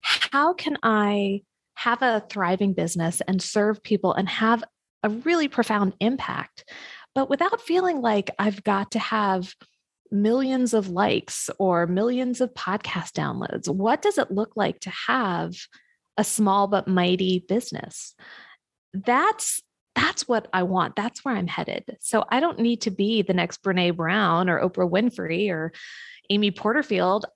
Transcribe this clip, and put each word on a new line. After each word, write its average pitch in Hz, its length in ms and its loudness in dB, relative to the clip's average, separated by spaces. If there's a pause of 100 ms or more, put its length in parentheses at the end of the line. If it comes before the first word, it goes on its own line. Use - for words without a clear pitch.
How - 520 0
can 311 300 -4
I 202 600 2 (320)
have 240 280 0
a 226 260 2
thriving 190 440 0
business 165 560 -2
and 185 120 0
serve 208 420 0
people 190 300 2
and 190 160 0
have 226 360 2 (380)
a 214 60 0
really 302 380 0
profound 208 540 0
impact, - 640 -4 (500)
but 269 160 0
without 349 300 0
feeling 349 400 0
like 214 380 0
I've 202 260 0
got 202 280 0
to 226 60 0
have 196 560 0 (560)
millions 254 640 2
of 202 140 2
likes 185 600 -2 (100)
or 175 280 2
millions 247 540 0
of 247 140 -2
podcast - 580 -6
downloads? - 560 -4
What 220 340 2
does 403 160 2
it - 140 0
look 208 240 -2
like 196 240 -2
to 185 100 -12 (160)
have 180 480 -2 (640)
a 214 80 2
small 202 420 2
but 202 220 0
mighty 180 600 2
business? - 680 -6 (760)
That's, 269 680 0 (340)
that's - 340 0
what 233 240 0
I 185 100 2
want. 180 320 0
That's 208 300 -6
where 262 100 -2
I'm 190 120 -2
headed. - 540 -6
So - 300 0
I 240 80 2
don't 320 200 0
need 233 240 0
to 220 80 -2
be 202 320 0
the 190 100 0
next 175 300 -2
Brené 180 340 2
Brown 175 540 2
or 165 100 2
Oprah 170 300 0
Winfrey 190 600 0
or 165 220 -4 (560)
Amy 208 220 2
Porterfield. 202 720 0 (120)